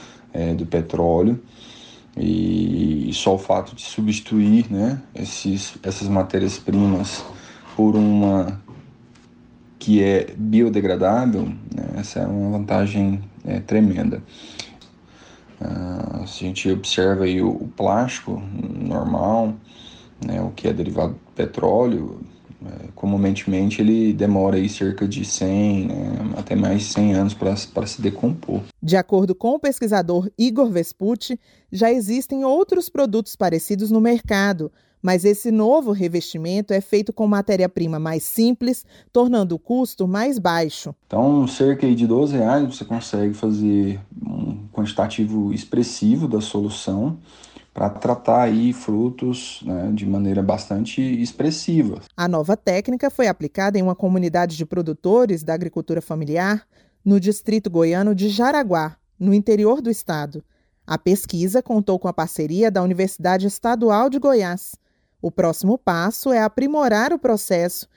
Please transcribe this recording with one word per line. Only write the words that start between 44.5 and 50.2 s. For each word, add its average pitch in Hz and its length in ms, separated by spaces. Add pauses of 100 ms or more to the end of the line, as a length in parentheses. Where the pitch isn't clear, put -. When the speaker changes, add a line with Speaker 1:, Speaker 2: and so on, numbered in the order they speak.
Speaker 1:
quantitativo 107 800
expressivo 120 760
da 107 120
solução 104 800 (560)
pra 101 160
tratar 120 540
aí 117 300
frutos, 123 920
né, 92 260
de 104 140
maneira 98 380